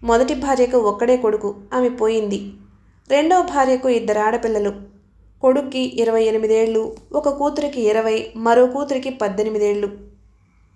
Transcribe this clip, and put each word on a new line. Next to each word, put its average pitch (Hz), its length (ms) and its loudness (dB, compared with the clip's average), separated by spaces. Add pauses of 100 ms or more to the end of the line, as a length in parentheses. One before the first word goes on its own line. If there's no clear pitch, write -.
మొదటి 233 320 2
భార్యకు 254 440 0
ఒక్కడే 233 380 2
కొడుకు, 214 380 -2 (200)
ఆమె 254 140 2
పోయింది. 220 640 -2 (580)
రెండో 320 320 2
భార్యకు 269 460 0
ఇద్దరు 220 300 0
ఆడపిల్లలు. 214 540 0 (680)
కొడుక్కి 262 600 0
ఇరవై 226 240 2
ఎనిమిదేళ్ళు, 220 720 0 (160)
ఒక 285 160 0
కూతురికి 285 520 -2
ఇరవై, 220 560 0
మరో 233 300 4
కూతురికి 269 440 -4
పద్దెనిమిదేళ్ళు. 208 1040 -4 (640)